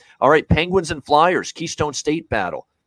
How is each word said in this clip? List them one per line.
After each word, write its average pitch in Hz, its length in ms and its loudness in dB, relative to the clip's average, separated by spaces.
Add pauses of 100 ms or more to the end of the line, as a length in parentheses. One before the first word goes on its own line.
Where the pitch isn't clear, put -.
(200)
All 131 100 4
right, 151 200 2
Penguins 185 420 0
and 147 140 -8
Flyers, 151 480 2
Keystone 160 400 -6
State 156 340 -6
battle. 87 400 -6 (200)